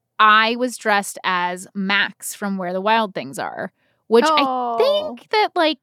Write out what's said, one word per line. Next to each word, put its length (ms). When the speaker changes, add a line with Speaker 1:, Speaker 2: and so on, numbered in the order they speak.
Speaker 1:
I 380
was 200
dressed 460
as 500
Max 640
from 220
Where 140
the 100
Wild 340
Things 240
Are, 320
which 200
I 180
Speaker 2:
Oh. 320
Speaker 1:
think 520
that, 260
like, 280